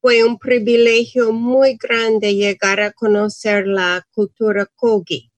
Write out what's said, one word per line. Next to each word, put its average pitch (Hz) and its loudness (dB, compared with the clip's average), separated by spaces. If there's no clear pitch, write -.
fue 240 4
un 233 0
privilegio 233 0
muy 247 0
grande 220 -2
llegar 202 -2
a 208 -4
conocer 208 -2
la 180 -2
cultura 202 -2
Kogi. 190 -4